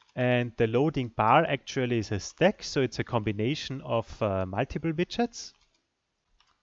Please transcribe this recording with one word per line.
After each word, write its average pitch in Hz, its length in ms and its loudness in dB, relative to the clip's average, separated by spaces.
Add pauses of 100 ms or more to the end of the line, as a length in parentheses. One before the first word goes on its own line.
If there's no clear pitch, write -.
(160)
And 123 420 2
the 117 100 4
loading 127 420 0
bar 117 360 6
actually 127 540 -2
is 104 120 -4
a 104 80 -2
stack, - 440 0
so - 180 -2
it's 127 180 -2
a 117 40 -2
combination 113 800 -2
of, 120 400 -4
uh, 95 240 0
multiple 135 480 -4
widgets. - 600 -4 (1080)